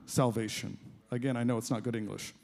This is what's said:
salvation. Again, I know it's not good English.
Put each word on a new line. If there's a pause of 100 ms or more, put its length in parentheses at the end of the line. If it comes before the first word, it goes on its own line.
salvation. (320)
Again,
I
know
it's
not
good
English.